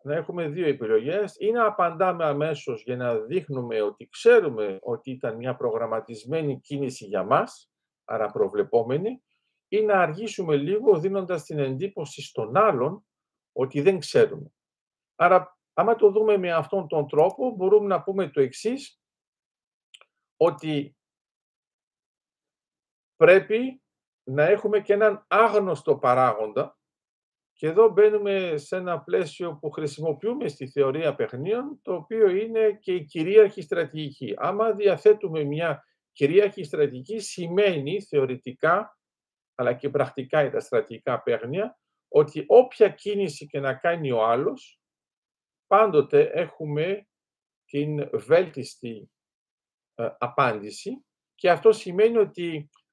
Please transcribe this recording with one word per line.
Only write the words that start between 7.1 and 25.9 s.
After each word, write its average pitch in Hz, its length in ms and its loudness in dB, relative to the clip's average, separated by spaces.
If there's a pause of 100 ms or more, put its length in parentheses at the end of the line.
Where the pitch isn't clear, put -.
μας, 147 480 -2 (340)
άρα 107 260 -4
προβλεπόμενη, 117 920 -2 (440)
ή 208 140 0
να 208 200 2
αργήσουμε 175 540 -2
λίγο 190 440 2
δίνοντας 185 440 -4
την 156 160 -8
εντύπωση 143 600 -6
στον 117 360 -4
άλλον 185 480 0 (460)
ότι 131 300 -4
δεν 185 180 2
ξέρουμε. - 540 0 (640)
Άρα, 180 420 2 (160)
άμα 208 220 2
το 214 160 6
δούμε 214 260 2
με 180 140 -2
αυτόν 165 360 -2
τον 151 200 -2
τρόπο, 190 440 0
μπορούμε 202 360 4
να 180 160 0
πούμε 190 260 -4
το 143 120 0
εξής, 220 600 -6 (1400)
ότι 156 600 -2 (2250)
πρέπει 208 640 4 (420)
να 135 200 0
έχουμε 208 380 2
και 202 120 0
έναν 208 340 0
άγνωστο 196 680 0